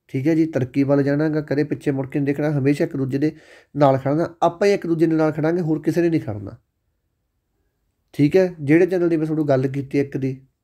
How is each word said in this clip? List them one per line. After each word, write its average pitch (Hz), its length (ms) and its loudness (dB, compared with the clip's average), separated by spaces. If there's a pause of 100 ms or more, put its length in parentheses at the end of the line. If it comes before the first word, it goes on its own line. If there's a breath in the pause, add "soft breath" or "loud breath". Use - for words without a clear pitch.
(140)
ਠੀਕ 131 120 -4
ਹੈ 165 80 2
ਜੀ, 160 120 2
ਤਰੱਕੀ 139 380 -2
ਵੱਲ 143 180 2
ਜਾਣਾ 143 260 0
ਗਾ, 151 140 -2
ਕਦੇ 147 220 -2
ਪਿੱਛੇ 147 260 -4
ਮੁੜ 135 160 -4
ਕੇ 151 120 -6
ਨਹੀਂ 143 80 0
ਦੇਖਣਾ, 147 240 -2
ਹਮੇਸ਼ਾ 143 340 0
ਇੱਕ 160 120 -6
ਦੂਜੇ 135 220 -2
ਦੇ 151 120 0 (440 loud breath)
ਨਾਲ 139 240 4
ਖੜਨਾ। 147 300 -2 (140)
ਆਪਾਂ 175 260 0
ਹੀ 202 60 4
ਇੱਕ 190 120 -4
ਦੂਜੇ 165 200 2
ਦੇ 160 100 0
ਨਾਲ 156 160 2
ਖੜਾਂਗੇ, 160 280 -2
ਹੋਰ 156 220 -2
ਕਿਸੇ 170 200 0
ਨੇ 170 60 2
ਨਹੀਂ 160 120 0
ਖੜਨਾ, 101 360 -10 (1600)
ਠੀਕ 147 220 2
ਹੈ। 185 240 4
ਜਿਹੜੇ 156 260 4
ਚੈਨਲ 175 220 0
ਦੀ 165 80 0
ਮੈਂ 156 100 -2
ਤੁਹਾਨੂੰ 156 220 -2
ਗੱਲ 135 200 2
ਕੀਤੀ 139 320 -4
ਇੱਕ 139 160 -4
ਦੀ, 135 200 -4 (280)